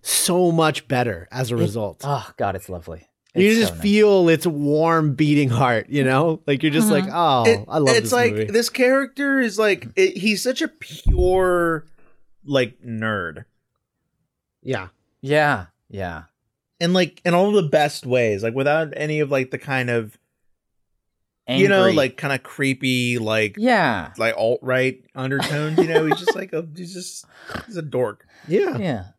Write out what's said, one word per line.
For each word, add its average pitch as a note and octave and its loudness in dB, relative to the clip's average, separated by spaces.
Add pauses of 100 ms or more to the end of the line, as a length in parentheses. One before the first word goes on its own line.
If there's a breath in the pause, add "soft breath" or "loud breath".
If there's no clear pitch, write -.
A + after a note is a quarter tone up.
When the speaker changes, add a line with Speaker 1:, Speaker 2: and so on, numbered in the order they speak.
Speaker 1:
so F3+ 0
much D#3+ 0
better A#2 -2
as B2 -4
a A#2+ -2
Speaker 2:
It, A#2 -2
Speaker 1:
result. G#2+ -4
Speaker 2:
oh C3+ -4 (100)
God, G2 -2
it's - -12
lovely. E2+ -14 (280)
Speaker 1:
You F#3+ 4
Speaker 2:
It's A3+ 4
Speaker 1:
just G#3+ 2
Speaker 2:
so F3 -8
nice. D#3+ -10
Speaker 1:
feel G3+ 6
its D#3+ 2
warm D#3 2
beating D3 2
heart, A#2+ 0
you C#3 0
know? D3 0
Like, C#3 0
you're D#3 2
just G#3+ 2
like, - 2
Speaker 2:
Mm-hmm. - -8
Speaker 1:
"Oh, D3 2
Speaker 3:
It, A2+ 2
Speaker 1:
I - -4
love C#3+ 4
Speaker 3:
it's A3 2
Speaker 1:
this A2 -2
Speaker 3:
like, A#3+ 2
Speaker 1:
movie." G#3+ -2
Speaker 3:
this A3 0
character C4+ 0
is G#3+ -2
like, G3+ 0
it, F#3+ 2
he's G3 -2
such C4 -2
a - -4
pure, F3 0 (600)
like, C3+ -2
nerd. A2 -6 (1160)
Speaker 1:
Yeah. G#2 -6 (340)
Speaker 2:
Yeah, C#3+ 0 (240)
yeah. F2 -10 (560)
Speaker 3:
And, E3+ 0
like, F#3 0
in F3 2
all G3 4
the G#3 4
best D3 0
ways, A#2 2
like, A#2 -2
without C#3+ 0
any D3+ -2
of, D3 0
like, C3 -2
the C#3 -8
kind C3 -4
of, A2+ -2 (1300)
Speaker 2:
Angry. C3 2
Speaker 3:
you G3+ 4
know, F#3+ 4
like, C3+ 0
kinda C#3 -4
creepy, B2+ -2
like, G#2+ -2
Speaker 2:
Yeah. B2 0
Speaker 3:
like, A2+ 0
alt-right B2+ -2 (100)
undertones, C#3+ -4
you E3 4
know? D#3+ 0
He's D3+ -2
just - -12
like F#3+ -12
a, E3+ -6 (100)
he's F3+ -14
just, - -16 (420 loud breath)
he's A3 -12
a E3+ -8
dork. B2 -4 (220 soft breath)
Speaker 1:
Yeah. C4 0
Speaker 2:
Yeah. B2+ -4 (160)